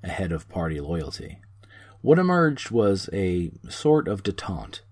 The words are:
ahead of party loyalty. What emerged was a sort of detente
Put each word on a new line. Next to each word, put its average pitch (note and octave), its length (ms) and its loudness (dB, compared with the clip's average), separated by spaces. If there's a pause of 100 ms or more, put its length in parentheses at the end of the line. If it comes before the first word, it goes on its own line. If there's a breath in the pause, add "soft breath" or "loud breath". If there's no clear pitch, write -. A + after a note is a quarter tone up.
ahead F2 300 -4
of - 160 -6
party E3 320 -4
loyalty. - 580 -8 (640 loud breath)
What D3+ 200 6
emerged F3 520 2
was G2+ 400 2
a F2+ 400 0 (160)
sort - 400 2
of G2 160 -4
detente - 560 -6 (120)